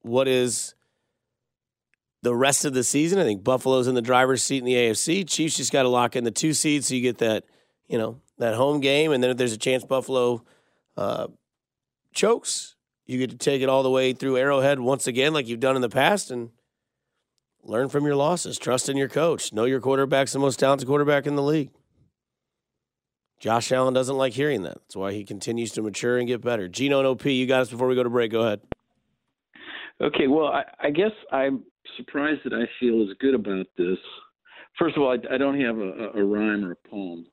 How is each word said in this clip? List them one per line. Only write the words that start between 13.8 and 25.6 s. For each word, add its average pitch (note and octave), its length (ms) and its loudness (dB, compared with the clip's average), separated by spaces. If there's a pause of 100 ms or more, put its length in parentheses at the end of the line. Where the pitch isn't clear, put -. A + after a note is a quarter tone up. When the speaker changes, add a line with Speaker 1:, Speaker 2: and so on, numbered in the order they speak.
Speaker 1:
the C3 80 2
way C3 220 2
through C3 240 -2
Arrowhead C3+ 440 2
once B2 260 0
again, C3 260 2
like C#3 160 -2
you've A#2 120 -6
done C3 140 2
in B2+ 80 2
the A#2+ 60 0
past, D3 420 0
and A#2 200 -8 (1120)
learn B2+ 260 -2
from C#3+ 160 -2
your D3 100 0
losses. D3 440 -2
Trust B2 320 -2
in C#3 80 -2
your C#3 100 0
coach. D3+ 460 -2
Know G#2+ 100 2
your C3 160 0
quarterback's C3+ 540 2
the C3+ 40 -2
most C#3 200 0
talented C3+ 280 2
quarterback C#3+ 400 2
in C#3+ 80 -2
the C#3+ 80 0
league. C#3+ 280 0 (1700)
Josh A2+ 320 0
Allen C3 200 2
doesn't C3 240 0
like C3 160 0
hearing C3+ 300 -2
that. C#2+ 160 -10
That's - 180 -20
why G2 160 -6
he G#2 120 -8
continues A#2 480 -6